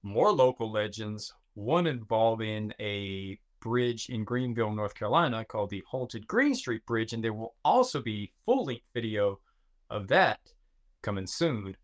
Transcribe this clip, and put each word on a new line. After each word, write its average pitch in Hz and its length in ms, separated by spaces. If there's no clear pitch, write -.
more 120 300
local 127 380
legends, 107 640
one 143 320
involving 110 920
a 98 580
bridge 120 480
in 110 160
Greenville, 117 480
North 107 220
Carolina 117 500
called 104 260
the 98 180
Haunted 123 380
Green 262 280
Street 120 320
Bridge, 113 260
and 113 100
there 110 120
will 110 200
also 233 360
be 107 320
full-length 214 500
video 104 440
of 101 180
that 143 320
coming 98 240
soon 107 580